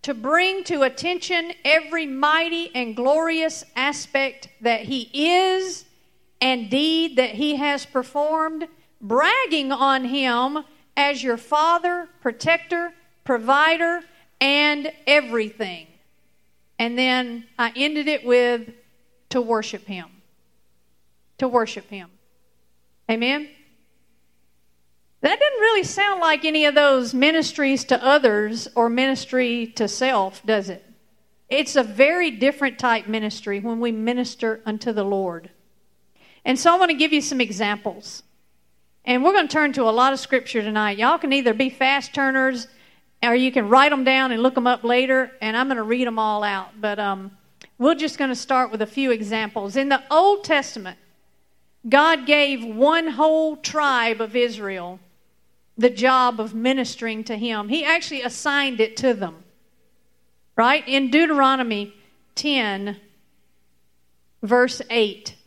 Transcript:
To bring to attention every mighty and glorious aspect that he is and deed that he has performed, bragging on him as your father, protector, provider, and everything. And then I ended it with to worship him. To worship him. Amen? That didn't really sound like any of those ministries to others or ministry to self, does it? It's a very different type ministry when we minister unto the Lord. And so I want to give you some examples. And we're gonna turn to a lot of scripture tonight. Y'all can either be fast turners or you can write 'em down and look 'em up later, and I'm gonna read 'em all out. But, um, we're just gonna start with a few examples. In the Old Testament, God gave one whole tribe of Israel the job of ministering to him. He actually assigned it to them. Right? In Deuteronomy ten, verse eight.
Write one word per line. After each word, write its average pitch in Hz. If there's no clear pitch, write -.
To 277
bring 349
to 294
attention 339
every 311
mighty 320
and 240
glorious 320
aspect 269
that 226
he 233
is 370
and 247
deed 320
that 247
he 285
has 285
performed, 311
bragging 302
on 269
him 262
as 285
your 240
father, 339
protector, 330
provider, 311
and 294
everything. 220
And 240
then 254
I 226
ended 294
it 294
with 240
to 254
worship 220
him. 185
To 262
worship 226
him. 185
Amen? 262
That 349
didn't 554
really 427
sound 392
like 311
any 311
of 285
those 269
ministries 277
to 240
others 226
or 233
ministry 247
to 214
self, 214
does 208
it? -
It's 277
a 269
very 277
different 254
type 226
ministry 214
when 226
we 233
minister 226
unto 220
the 208
Lord. 190
And 262
so 339
I 359
want 359
to 302
give 302
you 294
some 277
examples. 208
And 247
we're 381
gonna 349
turn 294
to 240
a -
lot 247
of 269
scripture 247
tonight. 214
Y'all 277
can 277
either 240
be 262
fast 269
turners 262
or 240
you 254
can 240
write 262
'em 269
down 262
and 226
look 254
'em 240
up 247
later, 254
and 220
I'm 262
gonna 254
read 240
'em 226
all 214
out. 202
But, 208
um, 196
we're 294
just 294
gonna 262
start 254
with 220
a 208
few 269
examples. 214
In 269
the 269
Old 403
Testament, 226
God 285
gave 277
one 294
whole 311
tribe 247
of 220
Israel 196
the 247
job 247
of 214
ministering 233
to 226
him. 214
He 294
actually 311
assigned 269
it 220
to 254
them. 175
Right? 254
In 262
Deuteronomy 262
ten, 208
verse 247
eight. 214